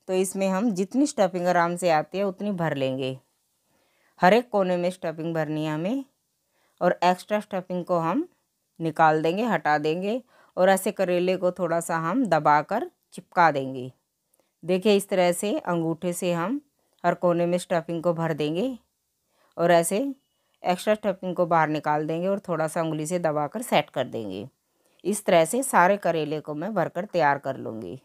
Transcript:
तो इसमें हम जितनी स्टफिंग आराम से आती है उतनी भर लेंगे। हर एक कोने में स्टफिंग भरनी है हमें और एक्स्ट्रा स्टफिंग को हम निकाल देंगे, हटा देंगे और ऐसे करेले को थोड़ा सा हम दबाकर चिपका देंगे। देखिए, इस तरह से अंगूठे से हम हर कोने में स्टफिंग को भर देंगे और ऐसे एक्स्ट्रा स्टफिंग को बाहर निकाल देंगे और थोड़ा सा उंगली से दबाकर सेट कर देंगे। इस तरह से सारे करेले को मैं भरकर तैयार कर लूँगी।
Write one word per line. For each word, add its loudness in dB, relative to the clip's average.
तो -4
इसमें 0
हम 0
जितनी 0
स्टफिंग 0
आराम 2
से -2
आती 0
है -2
उतनी -4
भर -2
लेंगे। -2
हर 8
एक 2
कोने 0
में 0
स्टफिंग -6
भरनी -2
है -2
हमें -4
और 2
एक्स्ट्रा 0
स्टफिंग -6
को 0
हम 0
निकाल 4
देंगे, 0
हटा 0
देंगे -2
और 4
ऐसे 2
करेले 0
को 0
थोड़ा -2
सा -4
हम -2
दबाकर 2
चिपका 2
देंगे। -6
देखिए, 2
इस -2
तरह 4
से -2
अंगूठे -2
से -2
हम -2
हर 2
कोने 2
में 0
स्टफिंग -4
को 2
भर -2
देंगे -4
और 2
ऐसे 4
एक्स्ट्रा 0
स्टफिंग -4
को 2
बाहर 2
निकाल -2
देंगे -2
और -2
थोड़ा -2
सा -4
उंगली -2
से -4
दबाकर -2
सेट 0
कर -4
देंगे। -8
इस -4
तरह 6
से -2
सारे 4
करेले -2
को -12
मैं -8
भरकर -2
तैयार 2
कर -6
लूँगी। -10